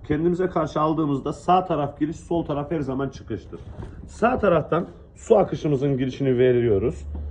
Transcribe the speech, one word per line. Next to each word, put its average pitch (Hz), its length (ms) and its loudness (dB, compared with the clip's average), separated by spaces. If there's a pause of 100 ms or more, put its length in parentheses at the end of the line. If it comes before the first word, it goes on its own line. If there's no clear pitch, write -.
kendimize 170 400 0
karşı 156 340 -2
aldığımızda 156 520 0
sağ 180 320 2
taraf 147 340 -2
giriş, 156 160 -2
sol 165 300 -4
taraf 143 260 -4
her 160 80 -2
zaman 135 300 -4
çıkıştır. - 500 -12 (480)
Sağ 247 320 0
taraftan 170 480 2 (280)
su - 220 4
akışımızın 143 600 0
girişini 131 400 0
veriyoruz. 120 720 2 (240)